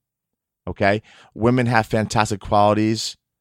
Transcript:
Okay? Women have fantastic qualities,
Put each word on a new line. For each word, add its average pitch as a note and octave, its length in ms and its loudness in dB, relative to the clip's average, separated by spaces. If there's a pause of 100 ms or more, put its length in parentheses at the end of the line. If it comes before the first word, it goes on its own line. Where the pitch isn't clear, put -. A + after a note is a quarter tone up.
(680)
Okay? G2+ 340 0 (320)
Women B2 340 0
have A2+ 180 2
fantastic G#2+ 560 -2
qualities, G#2+ 760 0 (260)